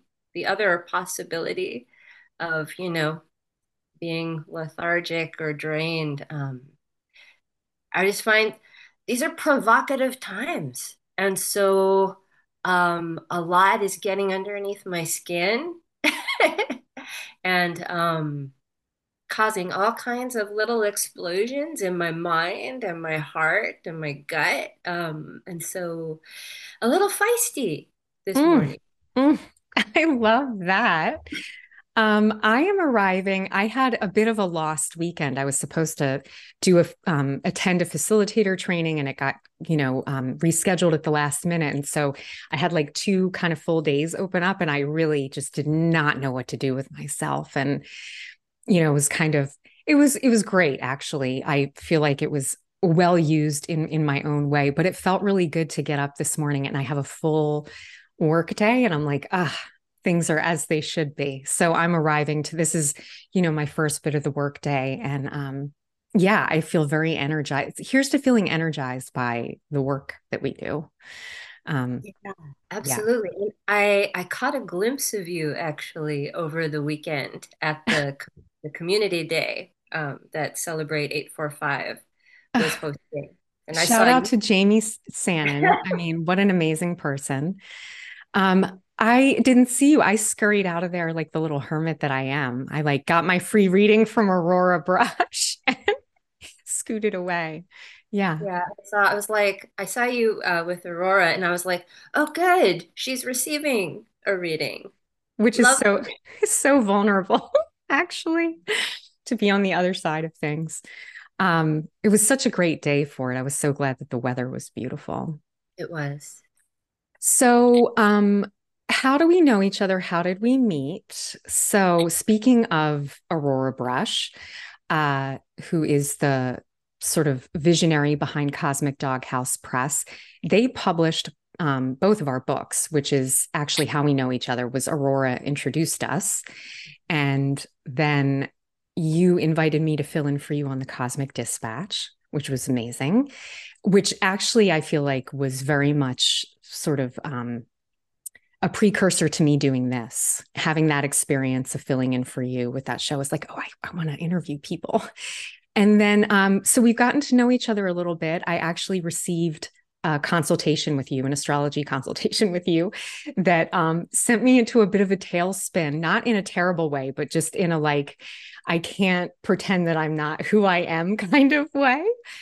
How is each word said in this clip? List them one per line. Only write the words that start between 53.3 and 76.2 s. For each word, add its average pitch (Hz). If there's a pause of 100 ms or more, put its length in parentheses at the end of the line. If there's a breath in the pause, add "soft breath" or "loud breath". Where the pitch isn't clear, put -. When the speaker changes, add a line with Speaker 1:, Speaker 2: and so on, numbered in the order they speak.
Speaker 2:
in, 160
in 156
my 143
own 147
way, 143
but 165
it 185
felt 190
really 196
good 160
to 160
get 147
up 143
this -
morning 143
and 143
I 139
have 139
a 139
full 151 (520 loud breath)
work 165
day, 240
and 185
I'm 151
like, 143
"Ah, 175 (460 loud breath)
things 170
are 156
as 165
they 151
should 147
be." 135
So 170
I'm 170
arriving 151
to, -
this 165
is, 151 (380 loud breath)
you 185
know, 165
my 151
first 151
bit 147
of 147
the 151
work 143
day. 135
And, 139
um, 139 (420)
yeah, 190
I 160
feel 160
very 156
energized. 143
Here's 269
to 302
feeling 240
energized 143
by 120 (140)
the 143
work 139 (160)
that -
we 139
do. - (760 loud breath)
Um, 123
Speaker 1:
Yeah, 196 (120)
Speaker 2:
yeah. 196 (380)
Speaker 1:
absolutely. 214
And 202 (140)
I, 208
I 180
caught 269
a 262
glimpse 214
of 180
you 160
actually 151